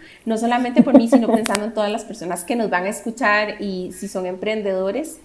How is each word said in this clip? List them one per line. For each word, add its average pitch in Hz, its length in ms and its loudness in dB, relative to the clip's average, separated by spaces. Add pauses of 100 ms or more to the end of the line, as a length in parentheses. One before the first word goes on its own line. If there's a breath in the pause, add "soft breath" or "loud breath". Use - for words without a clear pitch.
(260 loud breath)
no 226 120 0
solamente 240 440 2
por 269 160 8
mí, 233 100 6
sino 233 200 4
pensando 214 380 0
en 226 80 -6
todas 208 180 0
las 220 140 -6
personas 180 380 -8
que - 120 -2
nos 220 140 0
van 180 160 0
a 196 40 -4
escuchar 214 720 -2
y 185 300 -6
si - 160 -10
son 185 180 -6
emprendedores, 196 1000 -4